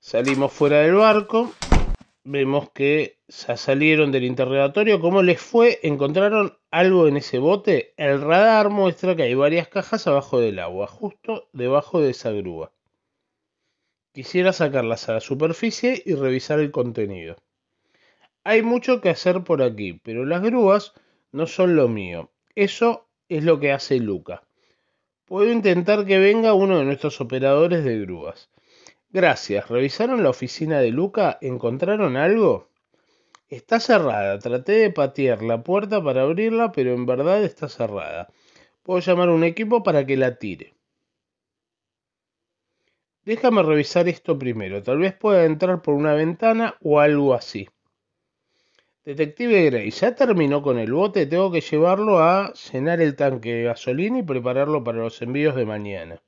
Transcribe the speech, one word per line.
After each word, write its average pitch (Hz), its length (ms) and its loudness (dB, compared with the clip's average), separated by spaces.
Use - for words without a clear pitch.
Salimos 135 520 -2
fuera 147 260 2
del 156 160 4
barco. 214 580 2
Vemos 139 460 -2
que 143 480 -2
ya - 280 -8
salieron 151 540 2
del 131 140 0
interrogatorio. 139 760 0
¿Cómo 180 220 2
les 180 180 2
fue? 233 420 2
¿Encontraron 175 760 0
algo 175 380 4
en 143 100 2
ese 131 200 -6
bote? 175 580 0
El 139 260 -2
radar 208 480 4
muestra 185 460 0
que 160 80 0
hay 123 100 0
varias 151 340 2
cajas - 380 -6
abajo 139 340 0
del 104 200 -2
agua, 90 260 -8
justo - 680 -12
debajo 135 480 -2
de 143 100 2
esa 120 200 -6
grúa. 90 420 -8
Quisiera 180 400 -2
sacarlas 135 560 -2
a 113 60 -2
la 110 60 -2
superficie 165 840 -4
y 185 100 -2
revisar 139 460 -2
el 147 100 -2
contenido. 101 680 -6
Hay 220 180 2
mucho 240 380 0
que 185 100 0
hacer 180 340 -2
por 151 180 0
aquí, 104 400 -4
pero 113 220 -8
las 170 180 -4
grúas 208 500 2
no 151 140 -4
son 180 300 2
lo 135 120 4
mío. 92 420 -6
Eso 226 540 -2
es 156 160 -4
lo 160 160 2
que 143 120 0
hace 135 260 -2
Luca. 92 440 -6
Puedo 202 280 0
intentar 202 540 2
que 190 120 4
venga 214 360 4
uno 190 240 4
de 143 60 2
nuestros 139 360 -4
operadores 139 640 2
de 117 160 -2
grúas. 85 500 -12
Gracias. 135 580 0
¿Revisaron 202 540 -2
la 143 80 4
oficina 147 500 -4
de 120 100 2
Luca? 175 500 -2
¿Encontraron 135 760 -2
algo? 170 540 0
Está 220 320 -2
cerrada. 110 580 0
Traté 127 340 -4
de 220 180 4
patear 131 520 -2
la 117 200 -2
puerta 202 400 -2
para 131 200 0
abrirla, 220 500 0
pero 127 200 -2
en 123 140 -4
verdad 151 380 0
está 156 240 -8
cerrada. 87 600 -8
Puedo 180 180 -2
llamar 175 280 0
a 170 40 4
un 165 120 2
equipo 214 380 -2
para 156 220 0
que 135 120 -2
la 127 200 -2
tire. - 380 -12
Déjame 226 380 2
revisar 156 460 2
esto 160 300 -4
primero. 104 440 -6
Tal 131 160 -2
vez 190 160 -2
pueda 196 300 2
entrar 170 380 0
por 151 100 -2
una 147 220 0
ventana 214 680 0
o 147 180 2
algo 143 340 4
así. 104 340 -8
Detective 156 680 2
Gray, 110 200 -2
¿ya 233 240 0
terminó 165 460 2
con 135 180 0
el 110 140 -2
bote? 185 340 0
Tengo 180 240 0
que 170 120 -2
llevarlo 185 600 2
a 185 300 2
llenar 160 480 -4
el 147 160 2
tanque 123 380 -2
de 117 100 -2
gasolina 143 540 -2
y 247 40 -4
prepararlo 135 600 -2
para 113 140 -4
los 113 240 -8
envíos 139 340 -2
de 127 80 -2
mañana. 101 640 -10